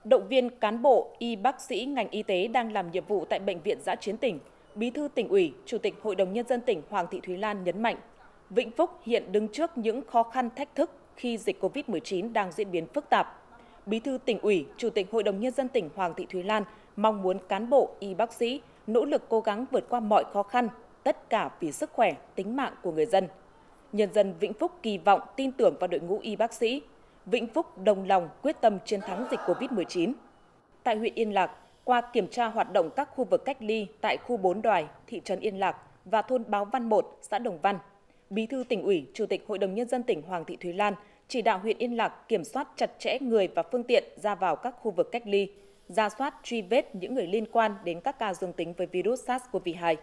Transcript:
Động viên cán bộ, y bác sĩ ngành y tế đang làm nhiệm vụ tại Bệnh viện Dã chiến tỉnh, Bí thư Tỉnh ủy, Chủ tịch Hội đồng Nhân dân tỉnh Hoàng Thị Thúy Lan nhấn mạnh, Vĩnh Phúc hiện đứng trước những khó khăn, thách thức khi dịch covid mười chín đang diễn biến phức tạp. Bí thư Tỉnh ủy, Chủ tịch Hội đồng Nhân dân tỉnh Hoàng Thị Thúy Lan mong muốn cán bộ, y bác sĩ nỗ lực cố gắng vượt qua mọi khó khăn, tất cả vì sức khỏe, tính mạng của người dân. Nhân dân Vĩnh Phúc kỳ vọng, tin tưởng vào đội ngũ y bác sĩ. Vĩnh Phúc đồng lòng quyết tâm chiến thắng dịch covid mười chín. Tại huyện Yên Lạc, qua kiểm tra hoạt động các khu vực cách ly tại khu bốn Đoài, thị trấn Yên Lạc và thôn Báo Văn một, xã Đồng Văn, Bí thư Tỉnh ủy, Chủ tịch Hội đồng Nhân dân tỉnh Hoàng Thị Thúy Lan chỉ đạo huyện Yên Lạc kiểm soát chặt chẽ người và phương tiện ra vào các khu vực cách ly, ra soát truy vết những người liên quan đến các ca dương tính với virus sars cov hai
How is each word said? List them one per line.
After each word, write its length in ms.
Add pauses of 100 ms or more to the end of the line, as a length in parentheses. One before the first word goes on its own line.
Động 240
viên 220
cán 320
bộ, 360
y 180
bác 260
sĩ 240
ngành 240
y 140
tế 240
đang 240
làm 200
nhiệm 140
vụ 200
tại 140
Bệnh 220
viện 200
Dã 140
chiến 220
tỉnh, 220 (360)
Bí 140
thư 260
Tỉnh 120
ủy, 260 (120)
Chủ 120
tịch 240
Hội 140
đồng 180
Nhân 140
dân 140
tỉnh 280
Hoàng 220
Thị 120
Thúy 140
Lan 260
nhấn 180
mạnh, 160 (520)
Vĩnh 220
Phúc 180 (140)
hiện 280
đứng 160
trước 300
những 280
khó 180
khăn, 320
thách 200
thức 160 (240)
khi 220
dịch 220
covid 280
mười 120
chín 340
đang 180
diễn 200
biến 160
phức 220
tạp. 340 (420)
Bí 140
thư 260
Tỉnh 140
ủy, 260 (120)
Chủ 120
tịch 220
Hội 120
đồng 160
Nhân 140
dân 140
tỉnh 280
Hoàng 220
Thị 120
Thúy 140
Lan 200 (320)
mong 260
muốn 160 (100)
cán 220
bộ, 200 (100)
y 140
bác 200
sĩ 280 (260)
nỗ 180
lực 240
cố 120
gắng 300
vượt 180
qua 100
mọi 240 (100)
khó 100
khăn, 240 (360)
tất 260
cả 300
vì 120
sức 220
khỏe, 200 (220)
tính 200
mạng 180 (100)
của 80
người 140
dân. 220 (640)
Nhân 220
dân 260
Vĩnh 140
Phúc 180 (120)
kỳ 140
vọng, 240 (140)
tin 160
tưởng 280
vào 80
đội 120
ngũ 200
y 160
bác 180
sĩ. 280 (440)
Vĩnh 220
Phúc 300
đồng 300
lòng 220 (120)
quyết 200
tâm 240
chiến 160
thắng 300
dịch 160
covid 240
mười 140
chín. 280 (680)
Tại 120
huyện 200
Yên 180
Lạc, 180 (320)
qua 180 (120)
kiểm 140
tra 180
hoạt 280
động 220
các 200
khu 80
vực 220
cách 140
ly 280 (140)
tại 160
khu 200
bốn 240
Đoài, 240 (220)
thị 160
trấn 160
Yên 200
Lạc 180 (280)
và 160
thôn 260
Báo 180
Văn 240
một, 320
xã 180
Đồng 220
Văn, 180 (500)
Bí 180
thư 220
Tỉnh 120
ủy, 320
Chủ 120
tịch 220
Hội 100
đồng 180
Nhân 120
dân 160
tỉnh 180
Hoàng 240
Thị 100
Thúy 180
Lan 200 (340)
chỉ 140
đạo 180
huyện 180
Yên 200
Lạc 160 (140)
kiểm 160
soát 320
chặt 240
chẽ 220
người 260
và 160
phương 200
tiện 200 (120)
ra 200
vào 200
các 260
khu 100
vực 200
cách 140
ly, 260 (360)
ra 220
soát 340
truy 180
vết 340
những 200
người 120
liên 240
quan 320
đến 180
các 180
ca 140
dương 200
tính 200
với 140
virus 380
sars 260
cov 240
hai 280